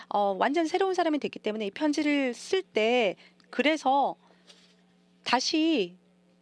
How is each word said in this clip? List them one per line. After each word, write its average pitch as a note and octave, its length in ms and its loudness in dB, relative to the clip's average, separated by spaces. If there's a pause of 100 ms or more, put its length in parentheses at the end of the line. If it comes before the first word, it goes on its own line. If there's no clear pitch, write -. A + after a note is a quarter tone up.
(100)
어, G3+ 280 0
완전 C#4+ 280 2
새로운 F#4+ 260 0
사람이 E4 260 0
됐기 - 200 -8
때문에 G#3+ 300 -4
이 - 20 -6
편지를 D4 640 0
쓸 - 260 -4
때 A3+ 560 0 (320)
그래서 C4+ 680 0 (1080)
다시 C4 720 0 (460)